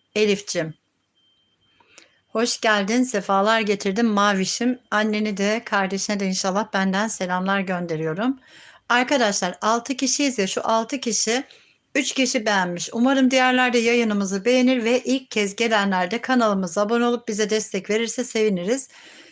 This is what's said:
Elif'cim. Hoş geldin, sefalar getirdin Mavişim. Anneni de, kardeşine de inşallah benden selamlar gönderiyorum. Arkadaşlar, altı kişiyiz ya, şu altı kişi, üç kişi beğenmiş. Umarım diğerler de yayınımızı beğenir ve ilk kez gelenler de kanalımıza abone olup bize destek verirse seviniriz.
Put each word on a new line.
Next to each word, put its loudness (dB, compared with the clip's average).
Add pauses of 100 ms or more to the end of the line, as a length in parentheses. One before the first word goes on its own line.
(160)
Elif'cim. 0 (1600)
Hoş -2
geldin, 2
sefalar 2
getirdin 0
Mavişim. 0 (120)
Anneni 0
de, 0
kardeşine -2
de -2
inşallah -2
benden 0
selamlar -2
gönderiyorum. -4 (500)
Arkadaşlar, 0
altı 0
kişiyiz -2
ya, 0
şu -4
altı 0
kişi, -2 (520)
üç -2
kişi 0
beğenmiş. 0
Umarım 2
diğerler 4
de 2
yayınımızı 0
beğenir 4
ve 2
ilk -2
kez -2
gelenler 2
de -4
kanalımıza 0
abone 0
olup -2
bize -2
destek -4
verirse -2
seviniriz. -2 (420)